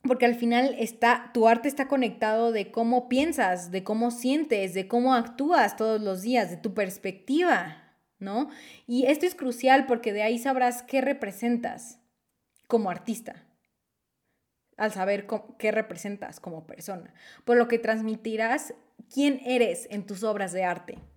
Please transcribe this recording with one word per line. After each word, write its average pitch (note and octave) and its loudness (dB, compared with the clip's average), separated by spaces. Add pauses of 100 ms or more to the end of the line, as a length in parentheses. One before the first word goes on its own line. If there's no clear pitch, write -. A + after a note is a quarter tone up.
Porque A#3+ 2
al A#3+ 4
final A#3+ 2
está, A#3 0
tu A3+ 4
arte A#3 6
está C#4 -2
conectado A#3 0
de G3+ -4
cómo A#3+ 0
piensas, A3 0
de F#3 -4
cómo A3+ 0
sientes, A#3+ 0
de F#3+ -4
cómo B3 2
actúas A#3+ 2
todos A3 0
los F#3+ -4
días, A3+ 0
de F3 -10
tu F#3+ -8
perspectiva, G3 -2 (240)
¿no? G3+ -4 (380)
Y B3 2
esto D4+ 4
es F4+ -2
crucial C4 2
porque A#3 0
de G#3 -2
ahí A#3 0
sabrás B3+ 0
qué C4 -2
representas A#3+ -4 (680)
como G#3+ 2
artista, - -10 (1300)
al G#3+ -2
saber G3+ -2
co-, - -8
qué G#3+ 2
representas G3+ -6
como D#3+ -14
persona, - -14 (300)
por A#3+ 4
lo A#3+ 6
que A#3 0
transmitirás A3 -2 (380)
quién C#4 2
eres A#3+ 0
en G#3 -8
tus G#3 -8
obras G3+ -2
de F#3 -2
arte. - -4 (180)